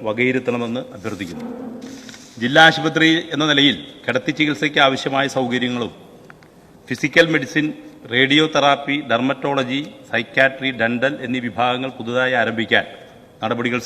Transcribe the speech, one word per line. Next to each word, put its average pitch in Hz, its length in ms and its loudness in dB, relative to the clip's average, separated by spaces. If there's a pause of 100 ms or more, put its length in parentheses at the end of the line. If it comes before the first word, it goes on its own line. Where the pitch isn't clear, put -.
വകയിരുത്തണമെന്ന് 120 760 -2 (140)
അഭ്യർത്ഥിക്കുന്നു. 90 500 -10 (960)
ജില്ലാ 147 260 6
ആശുപത്രി 160 420 2 (240)
എന്ന 147 160 -2
നിലയിൽ 139 260 4 (280)
കിടത്തി 127 340 -2
ചികിത്സയ്ക്ക് 151 480 0
ആവശ്യമായ 135 400 0 (100)
സൗകര്യങ്ങളും 123 560 -2 (960)
ഫിസിക്കൽ 156 460 2
മെഡിസിൻ, 151 320 2 (480)
റേഡിയോ 135 400 6
തെറാപ്പി, 139 420 2 (160)
ഡെർമറ്റോളജി, 135 680 0 (280)
സൈക്യാട്രി, 135 680 0
ഡെന്റൽ 123 360 0 (100)
എന്നീ 123 220 -4
വിഭാഗങ്ങൾ 123 500 -2
പുതുതായി 123 440 -2
ആരംഭിക്കാൻ 110 440 0 (580)
നടപടികൾ 120 420 -2